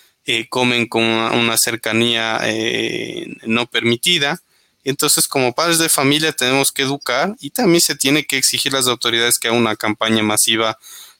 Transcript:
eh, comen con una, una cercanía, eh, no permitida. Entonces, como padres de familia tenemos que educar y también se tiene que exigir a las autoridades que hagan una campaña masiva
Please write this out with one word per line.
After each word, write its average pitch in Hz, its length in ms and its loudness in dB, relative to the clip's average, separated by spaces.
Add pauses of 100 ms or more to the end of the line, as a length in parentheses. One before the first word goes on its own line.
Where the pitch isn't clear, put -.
(260)
eh, 117 240 -2
comen 123 380 0
con 113 160 0
una, 113 280 0
una 117 260 0
cercanía, 113 840 0
eh, 113 880 -4 (100)
no 117 220 0
permitida. 143 760 0 (420)
Entonces, 139 440 0
como 127 260 0
padres 165 260 0
de 160 100 2
familia 147 420 2
tenemos 135 400 2
que 139 120 -4
educar 139 560 -2
y 139 100 -12
también 170 320 2
se 151 140 0
tiene 143 300 0
que 135 120 -2
exigir 131 360 0
a 139 40 0
las 127 100 0
autoridades 117 520 0
que - 80 -4
hagan 117 120 2
una 110 160 2
campaña 110 480 0
masiva 110 540 0 (420)